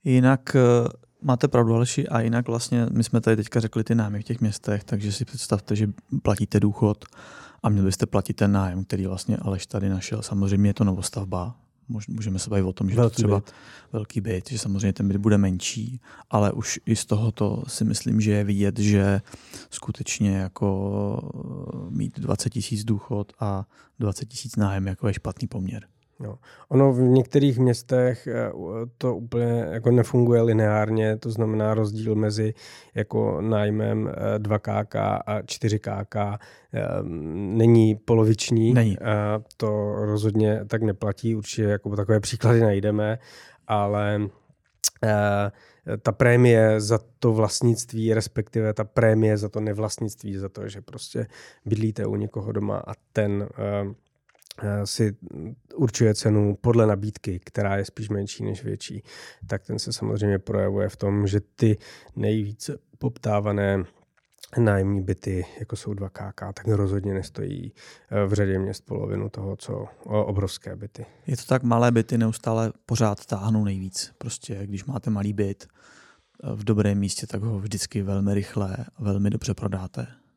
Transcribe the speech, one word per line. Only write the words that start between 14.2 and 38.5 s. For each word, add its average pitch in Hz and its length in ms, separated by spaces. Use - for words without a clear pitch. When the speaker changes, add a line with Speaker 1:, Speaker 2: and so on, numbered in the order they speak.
Speaker 1:
byt, 92 300
že 120 80
samozřejmě 98 340
ten 98 160
byt 98 80
bude 104 220
menší, 104 600
ale 104 220
už - 340
i 113 100
z - 80
tohoto 107 640
si - 180
myslím, 110 360
že 107 120
je 104 120
vidět, 101 340
že 101 420
skutečně - 680
jako, 98 1500
e, 117 60
mít - 240
dvacet - 300
tisíc 107 340
důchod 104 560
a 101 260
dvacet 104 280
tisíc - 300
nájem 98 300
jako 98 220
je 98 60
špatný - 340
poměr. 95 340
Speaker 2:
No. 107 160
Ono 135 240
v 123 80
některých 127 580
městech, 127 680
e, 117 260
u-, 107 460
to 123 180
úplně 117 540
jako 113 200
nefunguje 120 520
lineárně, 107 720
to 117 140
znamená 110 440
rozdíl 110 400
mezi 107 400
jako 107 460
nájmem, 107 680
e, 107 300
dva 104 200
K 104 260
K 104 420
a 104 160
čtyři 110 360
K 101 260
K, 104 340
e, 113 40
není 113 380
poloviční. 113 800